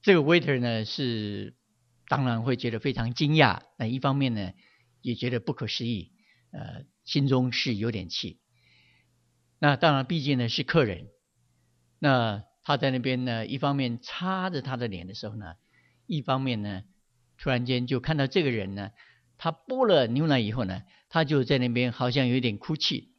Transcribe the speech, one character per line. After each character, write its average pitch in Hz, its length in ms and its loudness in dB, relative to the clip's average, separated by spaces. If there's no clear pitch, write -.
这 202 120 6
个 165 80 6
waiter 143 380 4
呢， 113 260 0
是 107 680 -4
当 131 180 0
然 117 180 0
会 127 120 0
觉 120 160 -4
得 113 80 -4
非 135 140 -2
常 117 200 -2
惊 147 200 2
讶， 135 280 6
那 120 80 -2
一 123 140 -2
方 135 160 0
面 135 180 0
呢， 95 200 -6
也 120 140 -4
觉 123 140 -4
得 120 100 -2
不 139 140 -4
可 - 120 -6
思 117 200 -6
议， 107 260 -4
呃， 135 340 -14
心 139 240 0
中 127 240 4
是 120 240 -2
有 110 140 -2
点 92 200 -6
气。 - 300 -8
那 143 180 4
当 156 180 4
然， 135 100 0
毕 160 160 -2
竟 135 160 2
呢 120 120 0
是 - 140 -4
客 160 200 2
人， 95 240 -4
那 117 440 2
他 143 120 0
在 135 160 0
那 131 80 0
边 127 240 -2
呢， 113 240 -4
一 - 100 -6
方 143 200 0
面 120 240 -2
擦 185 480 -6
着 147 120 -4
他 131 140 -6
的 120 140 -4
脸 90 180 -10
的 98 60 -14
时 107 160 -10
候 110 80 -12
呢， 87 180 -12
一 156 160 -4
方 131 200 0
面 123 200 -2
呢， 101 220 -6
突 - 120 -6
然 123 160 0
间 123 220 0
就 123 140 0
看 156 160 -2
到 139 100 2
这 175 160 2
个 135 80 2
人 98 240 -4
呢， 98 160 -8
他 165 160 -4
泼 254 340 -2
了 156 200 6
牛 147 200 2
奶 143 100 4
以 107 140 2
后 117 140 -2
呢， 92 180 -6
他 160 160 0
就 139 220 2
在 139 140 2
那 123 100 2
边 120 240 0
好 123 180 0
像 127 160 2
有 123 80 2
一 131 60 2
点 113 160 0
哭 - 180 -4
泣。 - 440 -4